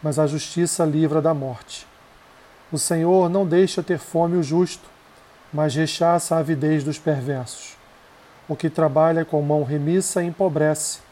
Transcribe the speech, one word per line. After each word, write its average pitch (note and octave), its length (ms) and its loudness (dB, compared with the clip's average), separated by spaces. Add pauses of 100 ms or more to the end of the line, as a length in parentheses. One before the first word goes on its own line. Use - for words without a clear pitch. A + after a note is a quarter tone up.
mas D3+ 180 -2
a D3+ 80 4
justiça E3 580 -2
livra D#3 360 2
da D#3+ 120 2
morte. C3+ 540 -8 (840)
O D#3+ 60 -4
Senhor E3+ 520 2
não F#3+ 160 2
deixa F3 380 2
ter E3+ 160 -2
fome E3+ 380 0
o E3+ 60 2
justo, E3+ 440 -2 (640)
mas D3+ 240 0
rechaça E3+ 600 0
a E3 40 2
avidez D3+ 440 0
dos D3 140 -4
perversos. C3+ 800 -6 (720)
O D#3 80 -4
que D#3+ 140 -2
trabalha D#3+ 540 2
com D#3 180 -2
mão D3 220 0
remissa D#3 600 -2
empobrece D#3 760 -2 (120)